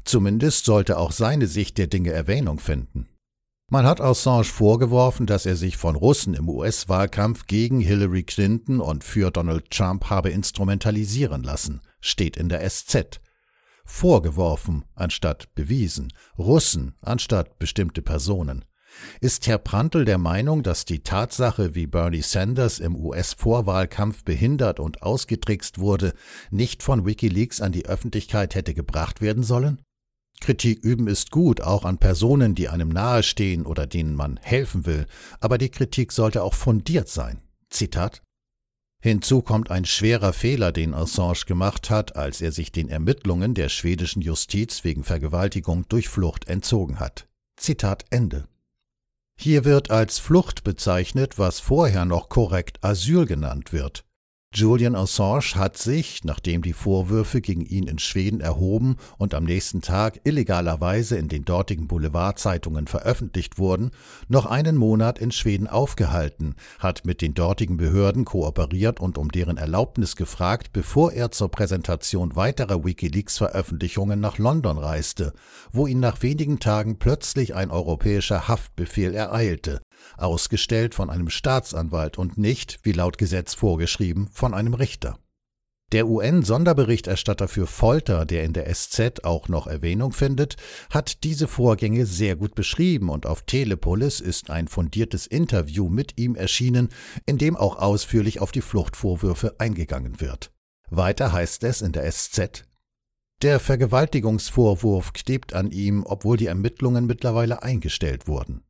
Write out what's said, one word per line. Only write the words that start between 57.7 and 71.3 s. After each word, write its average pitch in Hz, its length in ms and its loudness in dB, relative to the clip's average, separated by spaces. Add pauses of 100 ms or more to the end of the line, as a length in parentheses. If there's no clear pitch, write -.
in 76 140 -6
Schweden 104 400 -2
erhoben 95 560 0 (220)
und 98 160 -2
am 73 100 -2
nächsten 87 380 -2
Tag 104 420 -2
illegalerweise 101 920 0
in 78 100 -2
den 73 160 -4
dortigen 87 460 -2
Boulevardzeitungen 82 1000 -2
veröffentlicht - 720 -2
wurden, 95 320 0 (380)
noch 117 160 0
einen 151 320 0
Monat 113 420 2
in 120 120 -2
Schweden 104 360 -2
aufgehalten, 80 880 -2 (240)
hat 90 260 -4
mit 87 160 -2
den 78 120 -2
dortigen 87 420 0
Behörden 98 480 2
kooperiert 92 800 0
und 90 160 -4
um 76 120 -2
deren 87 280 -2
Erlaubnis 90 580 -2
gefragt, 90 560 -4
bevor 151 400 2
er 120 180 -2
zur 98 220 -2